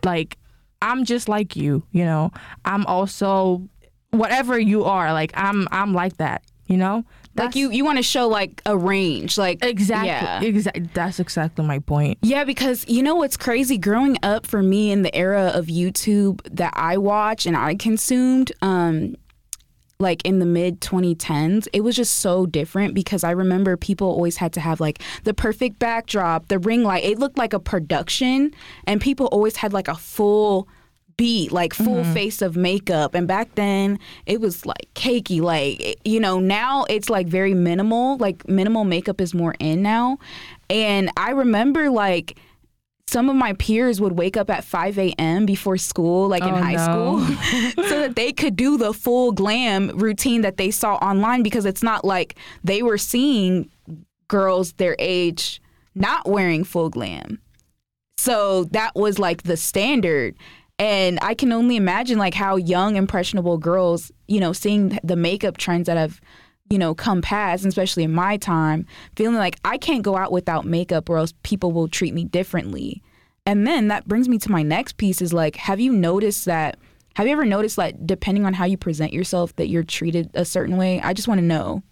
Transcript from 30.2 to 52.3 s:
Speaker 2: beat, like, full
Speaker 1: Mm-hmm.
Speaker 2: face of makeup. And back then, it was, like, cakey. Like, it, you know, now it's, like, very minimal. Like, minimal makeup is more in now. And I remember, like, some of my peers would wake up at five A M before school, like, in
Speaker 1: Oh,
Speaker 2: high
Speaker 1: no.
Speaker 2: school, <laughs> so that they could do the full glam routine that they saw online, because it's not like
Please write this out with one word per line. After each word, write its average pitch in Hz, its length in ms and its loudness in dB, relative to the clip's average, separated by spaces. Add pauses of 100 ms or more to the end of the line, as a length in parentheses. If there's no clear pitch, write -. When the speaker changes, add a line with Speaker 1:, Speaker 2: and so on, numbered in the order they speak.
Speaker 2:
beat, 233 360 0
like, 175 200 0
full 214 300 0
Speaker 1:
Mm-hmm. 165 120 0
Speaker 2:
face 208 280 -2
of 175 140 -2
makeup. 180 580 0
And 175 140 0
back 202 260 -2
then, 196 460 0 (260)
it 214 140 -2
was, 196 260 -4
like, - 300 -10
cakey. 226 440 -2
Like, 156 400 0
it, - 240 -8
you 214 140 2
know, 185 220 2
now 226 480 2
it's, 208 200 -2
like, 190 200 0
very 190 260 2
minimal. 214 600 2
Like, 202 320 -2
minimal 208 340 2
makeup 185 380 0
is 180 140 -2
more 170 260 0
in 156 220 0
now. 233 360 2 (500)
And 202 480 2
I 202 140 -2
remember, 269 600 2
like, 190 500 0 (680)
some 247 200 2
of 269 80 2
my 240 160 2
peers 220 480 2
would 202 120 2
wake 175 260 0
up 202 100 -2
at - 160 -2
five 190 340 -2
A 190 200 2
M 165 260 2
before 196 320 0
school, 180 520 0
like, 180 140 0
in 185 120 0
Speaker 1:
Oh, 180 80 2
Speaker 2:
high 175 140 0
Speaker 1:
no. 170 500 2
Speaker 2:
school, 254 580 -2
<laughs> 403 40 -2
so 294 120 0
that 262 160 -2
they 247 160 -2
could 262 240 -2
do 269 220 2
the 214 160 0
full 247 380 2
glam 196 640 0
routine 220 420 0
that 196 160 0
they 190 140 0
saw 214 240 0
online, 208 480 2
because 208 240 0
it's 190 160 -2
not 220 240 0
like 185 300 0 (280)